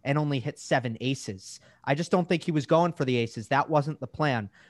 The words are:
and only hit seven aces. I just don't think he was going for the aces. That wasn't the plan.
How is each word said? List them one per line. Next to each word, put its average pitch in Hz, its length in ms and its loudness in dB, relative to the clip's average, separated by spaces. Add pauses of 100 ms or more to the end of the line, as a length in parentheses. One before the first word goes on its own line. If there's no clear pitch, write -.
and 139 140 0
only 143 220 0
hit 147 180 -8
seven 123 420 0
aces. 117 580 -6 (260)
I 139 100 2
just 165 160 -4
don't 180 180 4
think 170 160 0
he 180 80 -2
was 147 140 0
going 165 260 4
for 147 120 -4
the 127 120 2
aces. 117 320 -2
That 135 200 2
wasn't 151 320 0
the 127 60 -8
plan. 123 440 -2 (200)